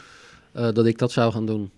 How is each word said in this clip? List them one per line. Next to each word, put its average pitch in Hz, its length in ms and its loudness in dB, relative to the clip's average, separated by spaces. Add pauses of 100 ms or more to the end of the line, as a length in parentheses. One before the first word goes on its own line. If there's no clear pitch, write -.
(520)
eh, 117 200 -2
dat 113 140 4
ik 113 120 2
dat 117 140 -2
zou 117 200 2
gaan 110 140 -6
doen. 107 320 -6